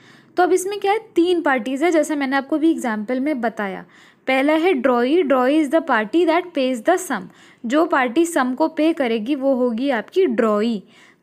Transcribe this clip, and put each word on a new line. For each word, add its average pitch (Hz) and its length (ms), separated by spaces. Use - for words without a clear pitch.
तो 349 60
अब 339 100
इसमें 381 260
क्या 403 120
है, 440 80
तीन 349 260
पार्टीज 262 420
है, 349 80
जैसा 311 240
मैंने 277 200
आपको 269 200
अभी 311 160
एग्जांपल 233 480
में 277 220
बताया। 196 440
पहला 262 260
है 330 200
ड्रॉई। 254 500
ड्रॉई 277 420
is 254 60
the 320 160
party 254 400
that 349 260
pays 254 320
the 359 220
sum। 214 140
जो 294 200
पार्टी 294 400
सम 269 300
को 311 120
पे 320 260
करेगी 233 420
वो 269 200
होगी 247 340
आपकी 269 360
ड्रॉई। 220 580